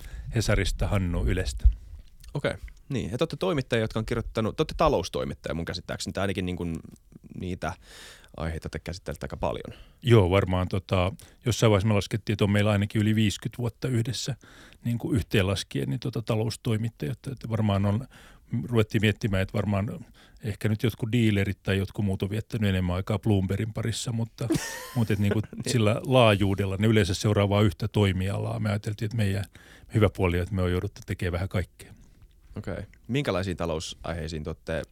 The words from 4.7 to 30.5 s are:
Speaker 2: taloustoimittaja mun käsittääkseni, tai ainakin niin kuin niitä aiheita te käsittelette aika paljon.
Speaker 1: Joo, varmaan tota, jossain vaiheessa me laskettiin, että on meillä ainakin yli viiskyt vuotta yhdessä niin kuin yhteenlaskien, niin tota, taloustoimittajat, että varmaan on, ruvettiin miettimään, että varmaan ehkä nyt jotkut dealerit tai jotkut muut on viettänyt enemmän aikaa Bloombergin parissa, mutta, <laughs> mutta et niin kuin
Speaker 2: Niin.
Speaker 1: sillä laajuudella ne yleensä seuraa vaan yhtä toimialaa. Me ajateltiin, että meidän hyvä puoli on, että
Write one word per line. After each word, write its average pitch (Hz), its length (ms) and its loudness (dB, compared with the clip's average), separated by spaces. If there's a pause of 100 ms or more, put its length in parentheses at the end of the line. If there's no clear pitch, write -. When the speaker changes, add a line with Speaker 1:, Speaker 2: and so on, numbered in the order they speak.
Speaker 2:
taloustoimittaja 80 800 0
mun 82 100 -4
käsittääkseni, - 480 -8
tai 95 100 -4
ainakin 95 240 -2
niin 90 100 -4
kuin 85 200 -4 (640)
niitä 87 320 -6 (640)
aiheita 80 320 -6
te - 100 -10
käsittelette - 460 -10
aika - 120 -10
paljon. - 420 -6 (240)
Speaker 1:
Joo, 107 280 6
varmaan 92 380 4
tota, 95 440 0 (340)
jossain 113 240 4
vaiheessa 101 180 4
me 107 60 4
laskettiin, 101 400 -2
että 104 100 2
on 101 60 4
meillä 104 200 4
ainakin 104 320 2
yli 107 120 2
viiskyt 110 440 0
vuotta 120 300 -4
yhdessä 120 480 -2 (480)
niin 120 140 -2
kuin 160 180 0
yhteenlaskien, 101 720 0
niin 131 120 -4
tota, 120 220 -4
taloustoimittajat, 113 960 -2 (140)
että - 160 -10
varmaan 104 380 2
on, 110 200 0 (580)
ruvettiin 113 380 2
miettimään, 98 400 2
että 95 100 -4
varmaan 101 520 -2 (400)
ehkä 107 240 -4
nyt 107 140 0
jotkut 110 300 -2
dealerit 104 500 2
tai 98 160 0
jotkut 98 260 -2
muut 95 180 0
on 98 80 -2
viettänyt 107 400 -2
enemmän 90 260 2
aikaa 101 220 -2
Bloombergin 104 540 2
parissa, 113 400 -4
mutta, 113 360 -4 (220)
<laughs> - 260 -14
mutta 113 160 2
et 101 60 2
niin 101 140 2
kuin 107 100 0 (100)
Speaker 2:
Niin. - 200 -4
Speaker 1:
sillä 113 320 2
laajuudella 101 720 4
ne 104 80 2
yleensä 107 280 4
seuraa 101 340 2
vaan 101 160 4
yhtä 107 240 0
toimialaa. 104 720 0
Me 107 80 -2
ajateltiin, 104 380 -4
että 113 100 -6
meidän 98 280 0 (500)
hyvä 104 160 6
puoli 90 260 0
on, 87 60 0
että 98 120 -6